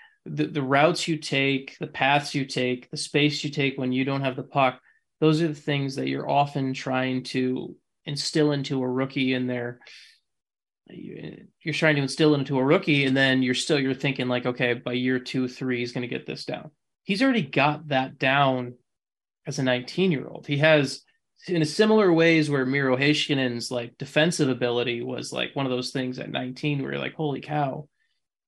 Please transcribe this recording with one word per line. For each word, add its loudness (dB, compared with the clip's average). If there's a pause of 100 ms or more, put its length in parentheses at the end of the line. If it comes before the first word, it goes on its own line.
(240)
the, -4
the -4
routes 4
you -2
take, -2
the -8
paths 0
you -2
take, -4
the -10
space 0
you -6
take -2
when -2
you 0
don't -2
have -4
the -6
puck. 0 (400)
Those 4
are 2
the -6
things -4
that -4
you're -4
often 0
trying -2
to -4 (300)
instill 0
into -2
a -2
rookie -2
in -2
their, -6 (1120)
you're -12
trying 4
to 2
instill 4
into 0
a 2
rookie, 4
and 2
then 4
you're 2
still, 0
you're 0
thinking, -2
like, -2
"Okay, 0
by -4
year 0
two, -4
three, -4
he's -6
gonna -4
get -6
this -10
down." -10 (340)
He's -2
already 4
got 0
that -2
down 2 (720)
as -6
a -2
nineteen-year-old. -2
He -2
has, 4 (440)
in 0
a 2
similar 4
ways 6
where 0
Miro 2
Heiskanen's, 0
like, -8
defensive 2
ability 0
was, -8
like, -6
one -2
of -4
those -4
things -4
at -10
nineteen -4
where -6
you're -4
like, -6
"Holy -4
cow, -4 (600)